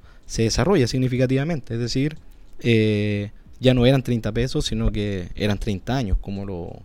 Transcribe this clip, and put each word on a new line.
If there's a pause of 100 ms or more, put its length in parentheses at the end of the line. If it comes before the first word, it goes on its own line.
(260)
se
desarrolla
significativamente,
es
decir, (440)
eh, (280)
ya
no
eran
treinta
pesos,
sino
que
eran
treinta
años,
como
lo,